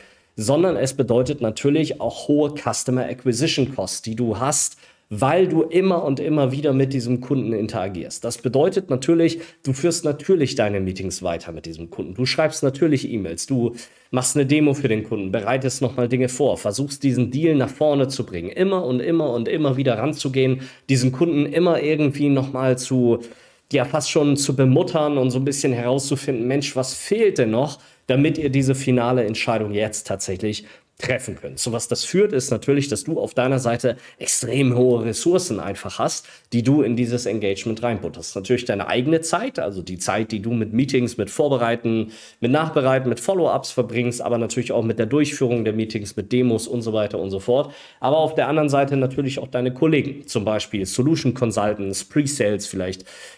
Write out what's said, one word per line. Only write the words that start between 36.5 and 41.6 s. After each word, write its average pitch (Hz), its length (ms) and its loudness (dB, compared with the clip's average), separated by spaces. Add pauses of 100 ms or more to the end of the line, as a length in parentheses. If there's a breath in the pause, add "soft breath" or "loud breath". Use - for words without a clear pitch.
die 117 120 0
du 139 180 4
in 117 140 2
dieses 120 320 -2
Engagement 104 560 -2
reinputterst. 101 520 -6
Natürlich 123 300 0
deine 101 220 -2
eigene 139 340 2
Zeit, 202 380 -4
also 95 240 -6
die 92 160 -10
Zeit, 107 320 -2
die 104 100 -4
du 117 100 -4
mit 110 220 -2
Meetings, 123 440 0
mit 98 120 -2
Vorbereiten, 117 800 0 (300 loud breath)